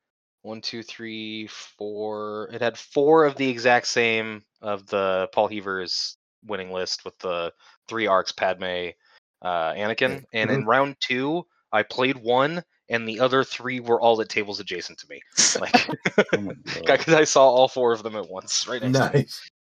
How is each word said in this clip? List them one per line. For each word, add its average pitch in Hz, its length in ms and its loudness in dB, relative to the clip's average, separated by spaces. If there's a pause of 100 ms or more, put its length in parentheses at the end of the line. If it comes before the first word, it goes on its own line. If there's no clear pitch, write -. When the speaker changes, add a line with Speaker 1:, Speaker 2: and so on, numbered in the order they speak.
(420)
Speaker 1:
one, 110 180 -14
two, 113 220 -10
three, 110 680 -12
four. 107 1040 -10
It 117 80 -10
had 117 180 0
four 151 460 6
of 147 120 2
the 135 120 0
exact 120 380 4
same 113 560 0 (180)
of 104 260 -6
the 95 460 0
Paul 107 160 2
Heavers 95 680 -6 (300)
winning 95 240 -8
list 92 340 -6
with - 140 -14
the 85 340 -4 (360)
three 113 180 -2
arcs, 95 260 2
Padme, 90 580 -4 (520)
uh, 85 300 -2
Anakin. 123 500 -2 (100)
Speaker 2:
Yeah. 113 100 -2
Speaker 1:
And 107 80 0
in 135 100 0
Speaker 2:
Mm-hmm. 110 80 -4
Speaker 1:
round 135 320 2
two, 139 440 -4 (280)
I 107 100 2
played 131 360 -2
one, 131 440 0 (280)
and 117 180 -2
the 110 120 -8
other 131 240 2
three 123 360 -8
were 117 200 0
all 113 200 4
at 107 80 -4
tables 101 320 -6
adjacent 90 380 -10
to - 100 -20
me. 71 120 -18 (160)
Speaker 2:
<laughs> - 240 2
Speaker 1:
Like, - 280 2 (300)
<laughs> 208 160 4
Speaker 3:
Oh 107 60 0
my 101 120 -8 (340)
God. 139 140 6
Speaker 1:
'cause 160 140 4
I 156 100 6
saw 139 240 8
all 127 200 6
four 123 240 2
of 110 100 -2
them 107 140 -8
at 92 120 -8
once, 95 400 -6
right 120 140 -6
next 127 160 2
to 127 140 4
me. 143 80 4
Speaker 2:
Nice. - 300 -8 (100)